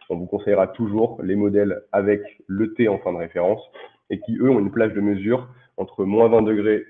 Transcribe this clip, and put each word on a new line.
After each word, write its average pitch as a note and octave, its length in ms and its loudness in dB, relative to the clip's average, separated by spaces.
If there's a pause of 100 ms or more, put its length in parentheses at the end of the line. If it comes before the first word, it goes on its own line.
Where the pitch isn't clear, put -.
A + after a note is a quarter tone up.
(100)
on F2+ 60 -4
vous F2 100 -8
conseillera G2+ 400 2
toujours A2 560 -2
les F#2+ 140 -2
modèles G2+ 460 0 (100)
avec G2+ 280 2 (260)
le A2 280 -4
T A2+ 140 2
en G2 100 0
fin F2+ 140 -4
de F2 60 -6
référence F2 440 -2 (480)
et F#2+ 100 -6
qui, A2+ 180 -4
eux, B2+ 120 4
ont B2 80 4
une G2 120 0
plage G#2+ 240 0
de G2+ 60 -4
mesure G#2 480 -2 (300)
entre F#2+ 260 -6
moins A2 240 4
vingt A2+ 140 4
degrés G#2+ 480 0